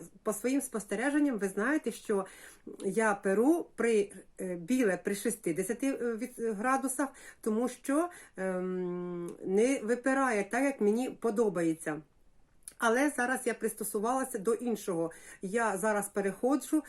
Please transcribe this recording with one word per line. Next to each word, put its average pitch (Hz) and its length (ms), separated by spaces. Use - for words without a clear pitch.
по 214 100
своїм 262 280
спостереженням, 254 760
ви 196 100
знаєте, 226 440
що 196 340
я 202 300
перу 220 600
при, 220 380
е, 185 140
біле 185 500
при 202 100
шістдесяти, 202 720
е, 240 280
від-, 233 240
градусах, 254 720
тому 226 280
що, 294 400
ем, 180 920
не 226 380
випирає 247 680
так, 262 140
як 277 160
мені 220 300
подобається. 170 880
Але 254 380
зараз 247 280
я 226 100
пристосувалася 220 840
до 220 160
іншого. 196 560
Я 202 340
зараз 208 320
переходжу 247 800